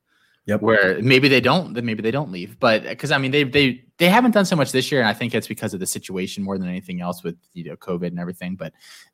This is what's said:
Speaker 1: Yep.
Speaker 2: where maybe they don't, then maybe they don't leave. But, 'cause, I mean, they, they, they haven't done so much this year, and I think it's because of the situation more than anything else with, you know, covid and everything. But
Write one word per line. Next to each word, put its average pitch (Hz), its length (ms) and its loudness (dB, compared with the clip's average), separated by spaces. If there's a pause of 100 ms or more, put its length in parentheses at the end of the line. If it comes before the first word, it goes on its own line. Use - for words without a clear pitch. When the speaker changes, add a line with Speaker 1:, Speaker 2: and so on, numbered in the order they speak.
(460)
Speaker 1:
Yep. 104 160 0
Speaker 2:
where 101 400 2
maybe 131 260 6
they 131 140 6
don't, 143 320 0
then 120 120 -6
maybe 110 160 -6
they 110 100 0
don't 135 200 -4
leave. 92 280 -12
But, 110 380 0
'cause, 143 140 -6
I 147 60 2
mean, 135 140 -2
they, 147 120 2
they, 131 400 2 (140)
they 170 120 4
haven't 233 220 4
done 202 140 4
so 180 100 0
much 143 160 0
this 131 200 0
year, 139 100 2
and 110 80 2
I 104 40 0
think 113 220 -4
it's 107 120 -2
because 107 260 -6
of 95 60 -8
the 92 60 -6
situation 95 580 -6
more 98 140 -4
than 92 100 -6
anything 90 340 -8
else 87 220 -6
with, 85 120 -6 (180)
you 87 120 -14
know, 73 100 -14
covid 90 320 -6
and 87 120 -8
everything. 90 360 -10
But - 180 -12 (400)